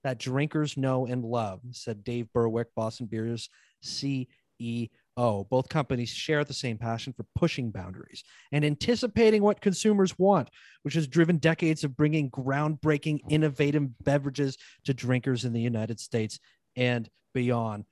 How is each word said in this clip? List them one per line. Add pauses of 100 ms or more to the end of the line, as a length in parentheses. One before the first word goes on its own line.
that
drinkers
know
and
love," (120)
said
Dave
Berwick,
Boston
Beer's (320)
C (300)
E (300)
O.
Both
companies
share
the
same
passion
for
pushing
boundaries (280)
and
anticipating
what
consumers
want, (340)
which
has
driven
decades
of
bringing
groundbreaking,
innovative (160)
beverages (300)
to
drinkers
in
the
United
States (340)
and (280)
beyond.